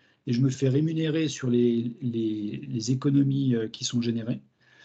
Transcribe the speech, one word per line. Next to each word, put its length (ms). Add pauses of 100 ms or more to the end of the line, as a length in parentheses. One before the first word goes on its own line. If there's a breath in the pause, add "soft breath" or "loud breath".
(260 soft breath)
et 60
je 80
me 100
fais 180
rémunérer 600
sur 200
les, 520
les, 680
les 220
économies, 640
euh, 140
qui 160
sont 180
générées. 400 (420 soft breath)